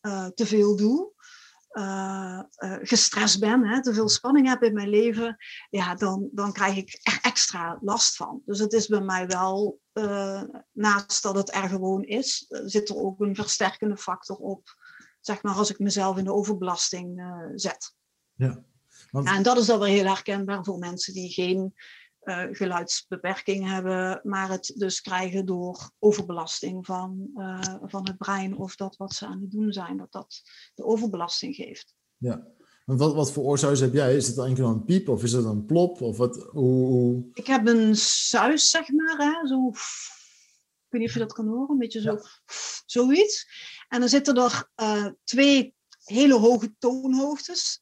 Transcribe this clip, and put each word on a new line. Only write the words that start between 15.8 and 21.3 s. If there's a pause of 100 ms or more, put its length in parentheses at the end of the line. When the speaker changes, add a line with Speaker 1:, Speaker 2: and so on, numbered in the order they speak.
Speaker 1:
in
de
overbelasting,
eh,
zet. (400)
Speaker 2:
Ja, (460)
want
Speaker 1:
Ja,
en
dat
is
dan
weer
heel
herkenbaar
voor
mensen
die